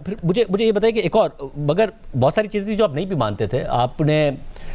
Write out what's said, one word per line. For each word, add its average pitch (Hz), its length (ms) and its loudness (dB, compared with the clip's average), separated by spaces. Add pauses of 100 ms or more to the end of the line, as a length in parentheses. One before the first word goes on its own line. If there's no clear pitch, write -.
फिर 196 180 -6
मुझे, 190 260 2
मुझे 202 140 0
ये 220 80 4
बताइए 208 200 2
कि 220 80 0
एक - 160 0
और, 143 420 0
मगर 156 340 2 (240)
बहुत 131 180 4
सारी 214 140 2
चीज़ें 202 200 -4
थी 214 80 -2
जो 214 80 4
आप 156 100 0
नहीं 170 120 -2
भी 190 80 -4
मानते 107 320 0
थे। 117 180 -2
आपने, 147 640 2
अ, 135 80 -2 (380)